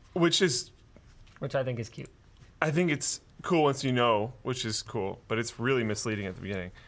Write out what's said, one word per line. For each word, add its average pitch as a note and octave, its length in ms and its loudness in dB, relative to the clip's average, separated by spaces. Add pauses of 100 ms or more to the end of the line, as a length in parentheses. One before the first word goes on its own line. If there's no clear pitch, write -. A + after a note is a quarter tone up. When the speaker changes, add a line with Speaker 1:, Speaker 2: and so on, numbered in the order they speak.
(120)
Speaker 1:
Which E3+ 300 4
is - 280 2 (680)
Speaker 2:
Which C#3 160 -6
I C3+ 100 0
think A#2+ 160 -4
is G#2+ 80 -6
cute. C3 220 -16 (500)
Speaker 1:
I D#3+ 100 0
think E3+ 220 2
it's - 280 -4 (220)
cool E3 220 4
once C3+ 180 2
you C3+ 80 0
know, A#2+ 420 4 (120)
which B2+ 200 -4
is A2 180 -4
cool, G2 440 -6
but A2+ 100 -2
it's A#2 220 -4
really B2 240 2
misleading G#2 440 -2
at F#2 100 -8
the F2 40 -16
beginning. F#2 300 -6 (180)